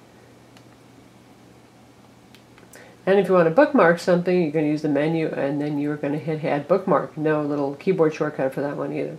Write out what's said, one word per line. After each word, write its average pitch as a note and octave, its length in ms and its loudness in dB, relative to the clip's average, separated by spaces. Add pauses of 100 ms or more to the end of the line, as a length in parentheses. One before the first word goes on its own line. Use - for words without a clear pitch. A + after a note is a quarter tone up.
(3000)
And G3 140 4
if F#3 80 2
you F#3 80 4
want E3+ 120 6
to D#3+ 60 0
bookmark F3+ 460 4
something, F3+ 420 2
you D3+ 100 0
can D#3 140 0
use D3+ 160 -2
the D#3+ 80 -2
menu, D#3 380 0
and C#3+ 340 -4
then D3 160 -4
you're D3 200 -4
gonna D3 200 -4
hit D3+ 260 -6
add C#3+ 240 -2
bookmark. F3+ 480 2
No D3+ 280 0
little C#3+ 320 -4
keyboard D#3+ 400 0
shortcut D3 400 -4
for C#3 60 -6
that D3 140 -6
one C#3+ 160 -8
either. D3+ 280 -8